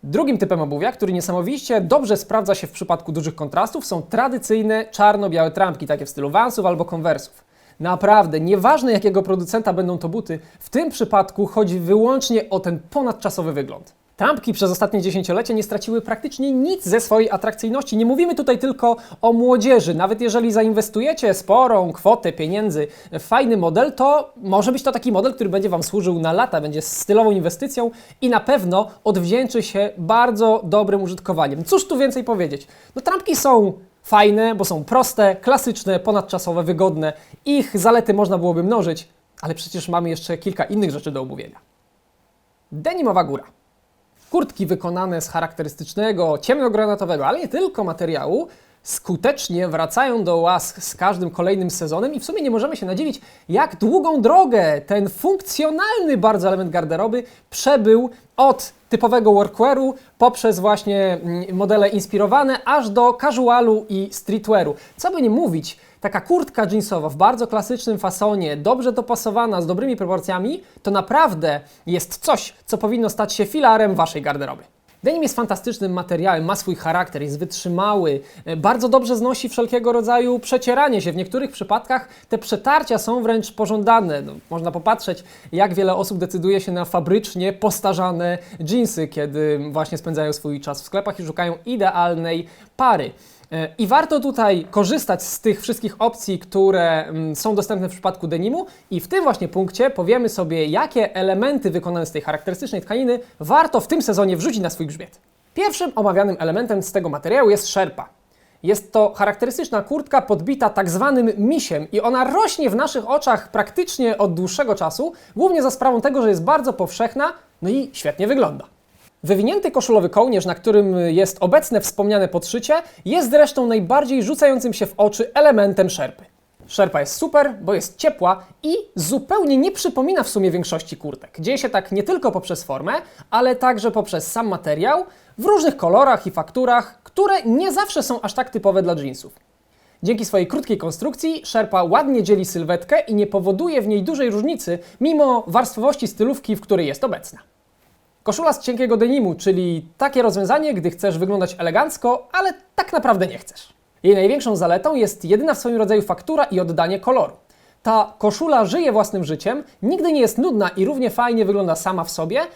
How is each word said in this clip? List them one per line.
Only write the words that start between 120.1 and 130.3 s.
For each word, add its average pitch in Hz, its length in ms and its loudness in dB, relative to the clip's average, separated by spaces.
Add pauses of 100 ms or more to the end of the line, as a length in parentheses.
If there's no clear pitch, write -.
na 175 80 -2
którym 202 440 2
jest 175 420 2
obecne 233 400 2
wspomniane 202 480 0
podszycie, 226 460 -2 (300)
jest 262 260 0
zresztą 285 360 4
najbardziej 240 560 2
rzucającym 262 500 2
się 202 140 -2
w - 100 -12
oczy 208 380 2
elementem 202 560 4
szerpy. - 340 -8 (420)
Szerpa 190 340 0
jest 143 160 -6
super, 294 440 2
bo 185 140 -2
jest - 220 -6
ciepła 190 480 0 (180)
i 320 140 -2 (180)
zupełnie 269 640 0
nie 330 160 2
przypomina 320 500 -2
w - 60 -4
sumie 190 220 0